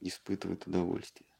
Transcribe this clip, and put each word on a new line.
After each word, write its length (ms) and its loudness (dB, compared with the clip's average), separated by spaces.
испытывает 640 -2
удовольствие. 600 0